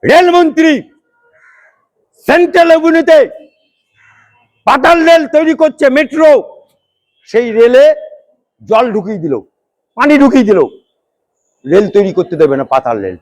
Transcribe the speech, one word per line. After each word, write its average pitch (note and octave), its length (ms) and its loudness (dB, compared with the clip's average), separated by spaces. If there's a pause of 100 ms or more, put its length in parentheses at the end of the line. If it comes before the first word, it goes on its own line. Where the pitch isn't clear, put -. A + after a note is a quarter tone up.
রেলমন্ত্রী, E4 680 0 (1500)
সেন্ট্রাল E4+ 440 0
অ্যাভিনিউতে D#4+ 480 2 (1500)
পাতাল C#4 320 2 (100)
রেল E4 140 4 (120)
তৈরি D#4 260 0
করছে, D#4 240 -2 (120)
মেট্রো, D#4 340 0 (1000)
সেই A#3+ 160 -2 (120)
রেলে B3 260 4 (800)
জল A3 220 -2 (100)
ঢুকিয়ে G3+ 300 -8
দিল, C#3+ 100 -4 (640)
পানি C#4+ 260 0
ঢুকিয়ে C4 260 0
দিল, F#3+ 120 2 (1040)
রেল F#3 220 0 (100)
তৈরি G3 220 0
করতে F3 220 -6
দেবে C#3 200 0
না, C3+ 120 -6
পাতাল B2 320 -4
রেল। F#2 180 -10